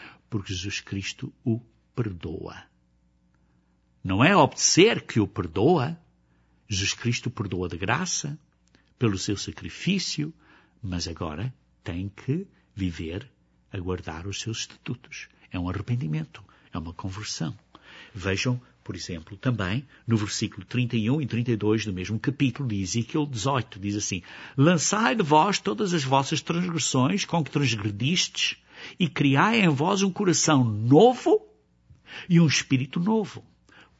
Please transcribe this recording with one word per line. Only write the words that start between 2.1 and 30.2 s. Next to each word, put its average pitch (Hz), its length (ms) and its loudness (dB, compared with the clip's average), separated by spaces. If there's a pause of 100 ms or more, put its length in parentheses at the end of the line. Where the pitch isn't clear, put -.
Não 95 180 2
é 190 140 6
obedecer 170 680 4
que - 160 -2
o 101 80 4
perdoa. 123 720 0 (720)
Jesus 95 240 -2
Cristo 117 380 -4
perdoa 92 380 -6
de 85 100 -8
graça, 147 600 -4 (600)
pelo 104 200 0
seu 101 180 -4
sacrifício, 156 960 -6 (500)
mas 87 260 -6
agora 85 440 -8 (300)
tem 92 260 -8
que 160 380 -6 (280)
viver, 87 540 -6 (440)
aguardar 87 540 -8
os 98 140 -8
seus 113 180 -8
estatutos. - 720 -12 (220)
É 92 80 -8
um 87 100 -4
arrependimento, 127 760 -6 (280)
é - 60 -6
uma 82 140 -8
conversão. 98 640 -8 (580)
Vejam, 98 460 -2 (240)
por 104 100 -10
exemplo, 85 420 -12
também 107 500 -2 (200)
no 113 100 4
versículo 104 480 -4
trinta 120 320 -2
e 110 140 0
um 151 100 2
e 131 60 -4
trinta 120 240 -2
e 117 60 2
dois 104 280 2
do 104 80 -4
mesmo 92 280 -4
capítulo 135 480 -2
de 101 120 -2
Ezequiel 120 460 -2
dezoito, 127 540 -4
diz 101 160 -4
assim: 98 260 -6 (340)
Lançai 196 580 4
de 220 80 0
vós 160 360 4
todas 202 360 -2
as 151 100 0
vossas 135 360 2
transgressões 170 840 0
com 170 180 0
que 131 80 -4
transgredistes 113 1080 -2 (420)
e 175 100 2
criai 151 540 4
em 180 60 6
vós 170 340 2
um 196 80 2
coração 160 540 4